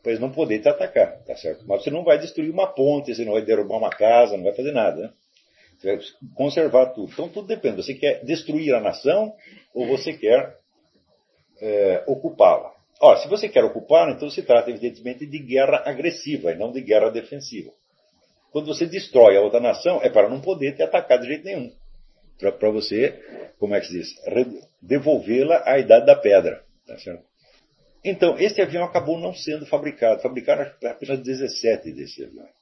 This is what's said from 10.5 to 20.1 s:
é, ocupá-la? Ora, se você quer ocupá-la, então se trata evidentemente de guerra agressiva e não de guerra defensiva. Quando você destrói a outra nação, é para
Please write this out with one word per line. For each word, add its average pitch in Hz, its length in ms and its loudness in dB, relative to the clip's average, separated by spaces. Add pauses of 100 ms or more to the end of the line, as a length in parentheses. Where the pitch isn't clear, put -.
é, 104 460 0
ocupá-la? 117 680 2 (280)
Ora, - 180 8
se - 100 -8
você 208 200 -4
quer 120 160 2
ocupá-la, 151 480 2
então 147 180 -10
se - 120 -10
trata 120 280 4
evidentemente 117 560 -10
de 147 140 -14
guerra 135 440 0
agressiva 143 680 -6
e 82 40 -6
não 110 140 -8
de 131 100 -10
guerra 107 300 2
defensiva. 117 640 -14 (800)
Quando 147 140 -6
você 160 200 -4
destrói 123 500 6
a 101 40 6
outra 104 180 2
nação, 135 420 -2
é - 80 0
para 107 200 4